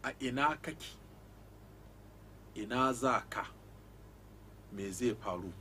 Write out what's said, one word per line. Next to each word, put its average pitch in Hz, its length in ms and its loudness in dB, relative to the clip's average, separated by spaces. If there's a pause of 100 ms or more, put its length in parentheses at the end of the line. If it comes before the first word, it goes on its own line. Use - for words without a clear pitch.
A 135 160 0
ina 139 420 6
kake? - 340 -6 (1600)
Ina 123 380 6
za 127 360 6
ka? - 160 0 (1300)
Me 98 180 -2
zai 113 240 4
faru? 90 460 -2